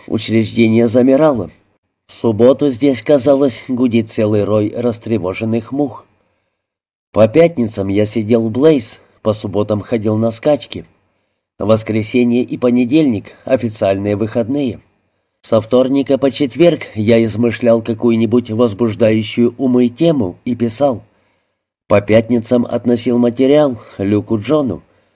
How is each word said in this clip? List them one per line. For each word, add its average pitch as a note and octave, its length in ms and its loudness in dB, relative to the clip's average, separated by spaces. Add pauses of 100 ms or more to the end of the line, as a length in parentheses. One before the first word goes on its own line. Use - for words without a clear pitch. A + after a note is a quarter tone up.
учреждение A2 800 0
замирало. B2+ 640 2 (560)
В - 40 -20
субботу A#2+ 580 2
здесь, B2+ 320 0
казалось, C#3 680 2
гудит A#2 400 0
целый G#2+ 340 0
рой G#2 320 -2
растревоженных A2 960 -4
мух. C3+ 340 -6 (1080)
По G#2+ 160 4
пятницам A#2+ 580 0
я G2+ 180 0
сидел A2+ 440 -2
в - 20 -4
Блейз, C3 480 0 (220)
по G#2+ 100 0
субботам G#2 480 -4
ходил G#2+ 380 -2
на A2+ 140 0
скачки. A#2+ 540 -4 (720)
Воскресенье A2 840 0
и C3 140 -8
понедельник — B2 720 0 (140)
официальные G#2 720 -2
выходные. A2+ 640 -4 (640)
Со A2 140 0
вторника C3 580 0
по C3+ 140 0
четверг D3 520 0 (120)
я A2+ 300 2
измышлял A2+ 560 0
какую-нибудь A#2 680 0
возбуждающую A2 1080 0
умы B2 320 2
тему C3 560 0
и B2 100 -4
писал. A#2 480 -2 (840)
По G#2 100 4
пятницам A#2 640 0
относил A#2+ 520 -2
материал C3 600 2 (200)
Люку G#2 420 -2
Джону, A#2+ 440 -2 (320)